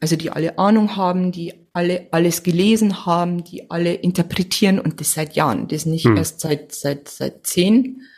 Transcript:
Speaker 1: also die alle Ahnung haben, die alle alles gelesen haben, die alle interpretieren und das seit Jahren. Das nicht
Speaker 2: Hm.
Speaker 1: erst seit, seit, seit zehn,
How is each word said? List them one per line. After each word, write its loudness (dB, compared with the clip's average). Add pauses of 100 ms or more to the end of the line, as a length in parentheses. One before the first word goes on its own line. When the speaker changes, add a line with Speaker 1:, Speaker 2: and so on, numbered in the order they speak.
Speaker 1:
also 0
die -4
alle -4
Ahnung 4
haben, 0
die -12
alle -2
alles 2
gelesen 2
haben, 0
die -16
alle 0
interpretieren 0
und -4
das -4
seit -4
Jahren. 0
Das -6
nicht 0
Speaker 2:
Hm. 6
Speaker 1:
erst -4
seit, -4
seit, -6
seit -8
zehn, 2 (160)